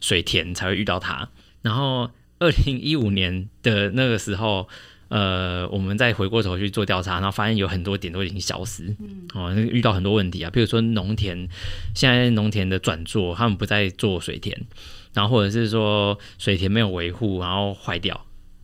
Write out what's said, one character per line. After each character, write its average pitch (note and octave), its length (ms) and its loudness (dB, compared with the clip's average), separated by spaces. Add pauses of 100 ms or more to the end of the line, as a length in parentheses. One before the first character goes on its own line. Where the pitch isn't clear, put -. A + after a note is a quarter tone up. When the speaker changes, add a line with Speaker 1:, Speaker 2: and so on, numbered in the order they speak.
Speaker 1:
水 F2+ 200 2
田 F2 320 -4
才 F#2 140 -4
会 F#2+ 80 0
遇 G2 80 -2
到 F#2 160 0
它。 D2 300 -6 (320)
然 G#2+ 120 0
后 C3 360 -2 (300)
二 F3 100 4 (160)
零 C3+ 160 0
一 D3+ 140 0
五 A2+ 160 2
年 F#2 360 0 (140)
的 G2+ 300 4
那 B2+ 140 2
个 A#2 120 2
时 G2+ 180 -4
候， G2 320 0 (400)
呃， F#2 640 0
我 G2+ 80 -4
们 G2 200 0
再 A#2+ 160 4
回 G2 140 0
过 A2 160 2
头 F#2 140 -2
去 G2+ 120 -2
做 G2 160 -2
调 F#2+ 160 0
查， F#2 140 -4
然 F2+ 80 -2
后 G2 80 0
发 G#2 160 -2
现 A2+ 80 2
有 G2 120 2
很 F2+ 140 -2
多 G2 160 -2
点 F2+ 140 -8
都 F2+ 120 -4
已 F2+ 60 -4
经 F#2 120 -6
消 - 240 -6
失。 - 340 -8
Speaker 2:
嗯。 G3 340 -14
Speaker 1:
哦， F2+ 220 -4
那 - 0 -
个 G#2+ 60 4
遇 A#2 200 2
到 A2+ 120 4
很 F#2+ 100 0
多 G2 100 2
问 G2 160 2
题 F2+ 120 -6
啊， E2 80 -6
譬 B2 100 0
如 A2+ 60 6
说 A2+ 160 2
农 A2 340 0
田， F2+ 320 -4 (480)
现 C3+ 140 4
在 B2 220 6
农 A2 200 4
田 G2+ 160 0
的 F#2 120 2
转 E2+ 260 -2
作， F2 280 0
他 A2+ 140 2
们 G2+ 100 2
不 G2+ 80 -2
再 G#2 260 2
做 F#2 280 0
水 - 200 -8
田， - 260 -8 (480)
然 G2+ 120 2
后 A2+ 80 2
或 G#2+ 120 6
者 G2 40 2
是 A2+ 200 2
说 G#2 480 2 (200)
水 G2 200 2
田 F#2+ 120 0
没 A2 120 4
有 G#2+ 80 4
维 F2 220 -2
护， F#2+ 280 -2
然 F2+ 100 -4
后 G2 240 0
坏 F#2 260 -6
掉， F#2 260 -4 (380)